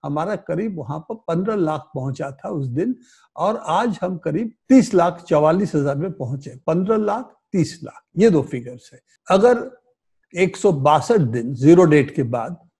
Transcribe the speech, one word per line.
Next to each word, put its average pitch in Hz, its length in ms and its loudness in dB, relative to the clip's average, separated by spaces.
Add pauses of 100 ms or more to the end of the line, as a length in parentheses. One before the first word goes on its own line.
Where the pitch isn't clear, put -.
हमारा 156 320 -4
करीब 185 420 -6
वहां 147 220 -10
पर 220 140 -12
पन्द्रह 190 400 -4
लाख 156 260 -2 (140)
पहुंचा 139 360 -8
था - 180 -14
उस 143 180 -6
दिन, 180 300 -4 (400)
और 208 300 -4
आज 196 360 -2
हम 185 140 -4
करीब 170 360 -6 (160)
तीस 262 260 4
लाख 175 340 0
चवालीस 160 460 2
हजार 143 220 -2
में 165 160 -6
पहुंचे। 131 540 -10
पन्द्रह 185 300 0
लाख, 208 400 -4 (160)
तीस - 320 -2
लाख, - 180 -20 (160)
ये 220 120 6
दो 151 120 2
फिगर्स 120 500 -12
है। 131 80 -20 (300)
अगर 233 400 4 (680)
एक 180 200 0
सौ 196 160 2
बासठ 151 460 2
दिन 123 360 -2
ज़ीरो 165 300 6
डेट 151 300 4
के 143 80 -2
बाद 120 460 -6 (120)